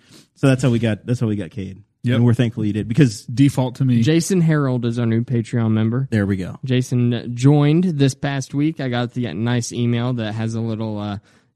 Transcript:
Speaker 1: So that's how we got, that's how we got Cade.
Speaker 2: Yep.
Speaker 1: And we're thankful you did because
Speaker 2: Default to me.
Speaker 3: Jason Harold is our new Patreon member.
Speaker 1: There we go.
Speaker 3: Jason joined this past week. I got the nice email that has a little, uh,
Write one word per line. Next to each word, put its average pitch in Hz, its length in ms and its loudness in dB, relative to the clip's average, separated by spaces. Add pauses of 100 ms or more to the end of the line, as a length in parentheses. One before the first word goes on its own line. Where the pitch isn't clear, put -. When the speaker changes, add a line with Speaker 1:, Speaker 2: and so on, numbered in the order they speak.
(360)
Speaker 1:
So - 120 2
that's 131 160 4
how 135 60 2
we 117 100 2
got, 107 260 -2
that's 120 140 -2
how 117 80 -2
we 104 80 -2
got 92 160 -8
Cade. 95 320 -12 (200)
Speaker 2:
Yep. 120 140 0
Speaker 1:
And 120 80 4
we're 120 80 6
thankful 113 300 0
you 104 100 0
did 104 140 -4
because 113 380 2
Speaker 2:
Default 127 500 0
to 135 100 -2
me. 120 180 4
Speaker 3:
Jason 165 360 2
Harold 143 460 2
is 117 140 -2
our 120 60 -2
new 113 200 0
Patreon 117 460 -2
member. 113 400 0
Speaker 1:
There 107 140 2
we 98 120 0
go. 90 260 -10
Speaker 3:
Jason 123 720 -2
joined 147 500 4
this 139 280 2
past 139 400 -6
week. 147 260 -2
I 135 80 -4
got 120 260 -4
the 117 200 -6
nice 120 400 -2
email 120 400 -2
that 110 200 -6
has 113 220 -4
a 113 60 -4
little, 110 360 -6
uh, 104 200 -6 (380)